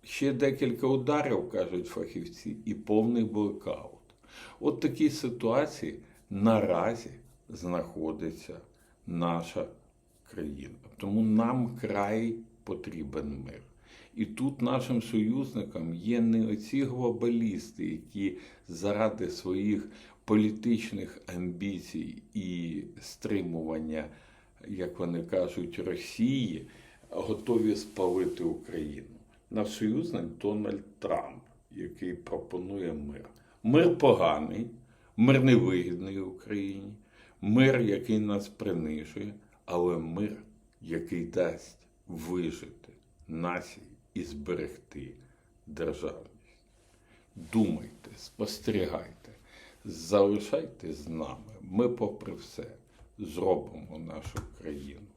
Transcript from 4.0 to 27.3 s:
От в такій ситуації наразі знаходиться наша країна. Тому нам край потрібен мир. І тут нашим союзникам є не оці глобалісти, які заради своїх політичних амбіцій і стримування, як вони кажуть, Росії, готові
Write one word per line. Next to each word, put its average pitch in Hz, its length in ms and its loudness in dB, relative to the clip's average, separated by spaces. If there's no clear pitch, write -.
От 135 180 0
в - 20 -8
такій 156 300 4
ситуації 120 920 0
наразі 101 800 4
знаходиться 82 1080 -6
наша 85 600 -2
країна. 67 440 -10
Тому 101 240 0
нам 113 600 4
край 107 540 0
потрібен 73 840 -6
мир. - 160 -14
І 110 100 0
тут 135 360 -4
нашим 123 400 2
союзникам 107 920 0
є 110 280 2
не 113 260 6
оці 120 360 0
глобалісти, 117 1000 0
які 87 520 -4
заради 101 640 0
своїх 98 600 0
політичних 107 960 2
амбіцій 90 880 -6
і 87 480 -4
стримування, 80 1040 -4
як 92 320 -6
вони 85 240 -2
кажуть, 87 560 -2
Росії, 104 880 0
готові 107 680 2